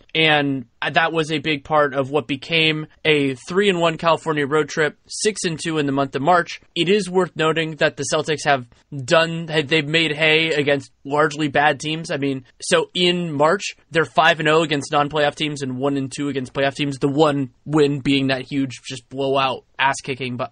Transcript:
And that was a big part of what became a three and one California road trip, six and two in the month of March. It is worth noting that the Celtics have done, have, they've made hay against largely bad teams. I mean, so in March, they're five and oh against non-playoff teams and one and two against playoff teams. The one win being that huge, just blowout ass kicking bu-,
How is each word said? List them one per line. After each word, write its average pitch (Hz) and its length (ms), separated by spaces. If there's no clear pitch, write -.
And 147 520
that 160 240
was 160 200
a 156 60
big 143 260
part 147 280
of 135 180
what 143 180
became 156 580
a 143 300
three 196 200
and 180 120
one 165 180
California 156 480
road 151 220
trip, 151 280
six - 360
and 175 140
two 160 200
in 147 80
the 139 60
month 139 220
of 131 80
March. 170 380
It 170 120
is 190 220
worth 180 240
noting 160 420
that 151 200
the 143 80
Celtics 151 300
have 135 220
done, 165 540
have, 156 180
they've 151 220
made 156 240
hay 156 400
against 143 400
largely 147 440
bad 143 320
teams. 160 320
I 147 60
mean, 135 260
so 160 320
in 175 380
March, 156 440
they're 160 140
five 160 340
and 156 100
oh 156 140
against 147 300
non-playoff 147 420
teams 147 280
and 127 160
one 139 180
and 135 160
two 143 160
against 131 240
playoff 139 220
teams. 143 240
The 143 100
one 143 460
win 147 360
being 135 260
that 131 160
huge, 135 440
just 131 220
blowout 135 560
ass 190 240
kicking 127 340
bu-, 127 160